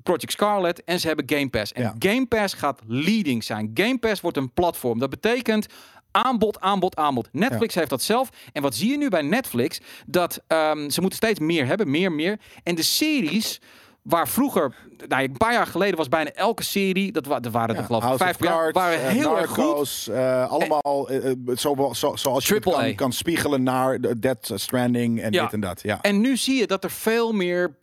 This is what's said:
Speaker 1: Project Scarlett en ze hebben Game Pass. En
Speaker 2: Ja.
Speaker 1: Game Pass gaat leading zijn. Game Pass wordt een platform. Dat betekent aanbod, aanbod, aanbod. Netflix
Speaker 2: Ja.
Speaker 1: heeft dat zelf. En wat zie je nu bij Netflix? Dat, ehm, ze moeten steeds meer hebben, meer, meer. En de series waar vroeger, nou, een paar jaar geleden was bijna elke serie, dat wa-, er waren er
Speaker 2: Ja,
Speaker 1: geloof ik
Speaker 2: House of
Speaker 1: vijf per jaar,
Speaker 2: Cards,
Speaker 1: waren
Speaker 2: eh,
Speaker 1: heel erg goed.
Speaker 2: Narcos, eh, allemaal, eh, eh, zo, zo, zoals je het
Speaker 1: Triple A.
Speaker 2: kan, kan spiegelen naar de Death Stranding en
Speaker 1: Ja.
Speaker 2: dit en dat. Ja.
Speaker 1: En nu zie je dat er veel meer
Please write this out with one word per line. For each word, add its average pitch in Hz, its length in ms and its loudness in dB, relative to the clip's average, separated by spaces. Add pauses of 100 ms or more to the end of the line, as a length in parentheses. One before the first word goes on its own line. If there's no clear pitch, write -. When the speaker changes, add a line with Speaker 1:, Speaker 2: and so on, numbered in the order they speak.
Speaker 1:
Project - 280 -2
Scarlett 202 520 0
en 175 160 -2
ze 156 80 -2
hebben 151 220 -2
Game 143 200 0
Pass. 107 240 -2
En 123 80 -6
Speaker 2:
Ja. 110 140 -2 (160)
Speaker 1:
Game 254 140 2
Pass 208 280 0
gaat 143 340 -4
leading 143 560 0
zijn. 110 300 -6
Game 226 260 0
Pass 214 220 -2
wordt 170 160 -2
een 131 160 -4
platform. 135 460 0
Dat 135 100 0
betekent 220 560 0 (480)
aanbod, 220 460 2
aanbod, 185 360 2
aanbod. 139 360 2
Netflix 196 420 0
Speaker 2:
Ja. - 60 0
Speaker 1:
heeft 147 120 0
dat 127 100 -2
zelf. 240 280 0 (240)
En 151 80 -4
wat 139 140 0
zie 208 160 2
je 285 60 0
nu 285 120 0
bij 180 120 2
Netflix? 147 580 0 (260)
Dat, 170 420 0
ehm, 156 420 2
ze 170 120 0
moeten 190 180 0
steeds 220 200 2
meer 156 260 2
hebben, 175 240 0
meer, 175 220 2
meer. 165 280 -2 (240)
En 175 120 -2
de 160 80 -2
series 226 800 0 (400)
waar 165 260 0
vroeger, 196 480 0 (320)
nou, 135 160 0
een 135 140 -4
paar 226 160 2
jaar 202 140 2
geleden 185 300 0
was 151 120 -2
bijna 156 220 0
elke 208 320 -2
serie, 190 480 0
dat 147 140 -4
wa-, 135 160 0
er 120 100 -6
waren 117 240 0
er 160 60 -4
Speaker 2:
Ja, 113 40 -6
Speaker 1:
geloof 113 160 0
ik 117 60 0
Speaker 2:
House 131 160 2
of 180 60 2
Speaker 1:
vijf 170 120 -4
per 165 60 0
jaar, 165 240 2
Speaker 2:
Cards, 160 60 2
Speaker 1:
waren 170 260 2
Speaker 2:
eh, 131 60 0
Speaker 1:
heel 262 280 2
erg 160 120 0
goed. - 160 -4
Speaker 2:
Narcos, 294 420 -2
eh, 127 440 0
allemaal, 143 580 0
eh, 131 220 0
eh, 127 60 -2 (180)
zo, 139 380 0
zo, 143 220 0
zoals 131 320 0
je 196 60 4
het 214 100 0
Speaker 1:
Triple 180 180 2
A. 120 40 2
Speaker 2:
kan, 107 100 -2
kan 131 160 0
spiegelen 147 520 0
naar 131 380 2
de 120 180 0
Death 127 360 -2
Stranding 120 680 0
en 107 100 -2
Speaker 1:
Ja. 170 120 2
Speaker 2:
dit 131 100 -4
en 107 60 -2
dat. 92 240 -6
Ja. 101 180 -2
Speaker 1:
En 202 200 2
nu 254 160 2
zie 262 220 0
je 202 80 2
dat 190 160 -2
er 180 80 -4
veel 226 400 0
meer 180 520 0